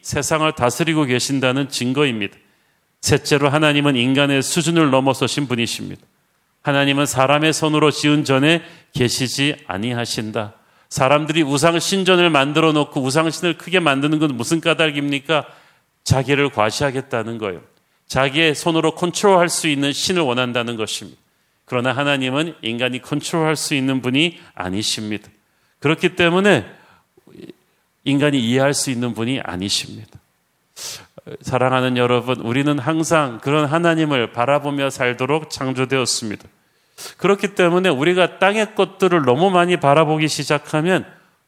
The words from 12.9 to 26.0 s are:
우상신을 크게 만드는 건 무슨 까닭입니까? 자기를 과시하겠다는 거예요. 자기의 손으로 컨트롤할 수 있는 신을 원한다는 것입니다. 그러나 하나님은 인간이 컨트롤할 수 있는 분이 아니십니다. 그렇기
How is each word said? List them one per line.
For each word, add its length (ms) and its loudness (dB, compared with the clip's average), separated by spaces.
우상신을 540 0
크게 220 -2
만드는 400 0
건 160 0
무슨 260 -2
까닭입니까? 840 -2
자기를 460 2
과시하겠다는 880 -2
거예요. 240 -8
자기의 480 0
손으로 400 0
컨트롤할 540 2
수 180 -4
있는 240 -2
신을 300 -2
원한다는 540 -2
것입니다. 440 -10
그러나 260 -2
하나님은 720 -2
인간이 400 -4
컨트롤할 540 -4
수 200 -4
있는 260 -2
분이 380 0
아니십니다. 760 -6
그렇기 360 0